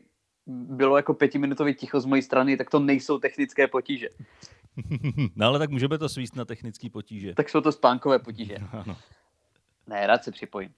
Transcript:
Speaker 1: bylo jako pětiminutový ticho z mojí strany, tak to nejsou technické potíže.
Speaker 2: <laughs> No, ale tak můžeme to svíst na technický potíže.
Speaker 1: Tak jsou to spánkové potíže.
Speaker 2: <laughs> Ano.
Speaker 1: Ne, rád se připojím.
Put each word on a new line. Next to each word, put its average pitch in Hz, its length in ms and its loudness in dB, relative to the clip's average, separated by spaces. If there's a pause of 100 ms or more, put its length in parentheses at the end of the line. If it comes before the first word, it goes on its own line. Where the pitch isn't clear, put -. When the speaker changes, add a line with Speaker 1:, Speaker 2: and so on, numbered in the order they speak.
(480)
Speaker 1:
bylo 131 500 2
jako 143 160 2
pětiminutový 139 640 0
ticho 135 240 -4
z 127 60 -2
mojí 135 160 4
strany, 131 360 2
tak 131 120 -6
to 151 100 4
nejsou 139 400 0
technické 139 480 0
potíže. 127 420 -4 (680)
Speaker 2:
<laughs> 123 600 -4
No, 107 120 2
ale 139 120 2
tak 147 100 -2
můžeme 139 280 -2
to 151 120 -4
svíst 123 260 -10
na 123 100 -8
technický 117 440 -12
potíže. 101 460 -12
Speaker 1:
Tak 139 140 0
jsou 151 120 0
to 151 100 2
spánkové 135 480 2
potíže. 110 460 -10
Speaker 2:
<laughs> - 60 -14
Ano. 101 260 -12 (920)
Speaker 1:
Ne, 101 200 -2
rád 117 160 6
se 117 80 -10
připojím. 101 460 -12